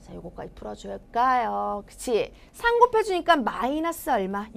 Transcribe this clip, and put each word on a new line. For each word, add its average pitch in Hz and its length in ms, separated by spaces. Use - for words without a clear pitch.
자, - 140
요거까지 - 400
풀어줄까요? 208 1300
그치? - 460
삼 480 260
곱해주니까 415 560
마이너스 302 720
얼마? 202 480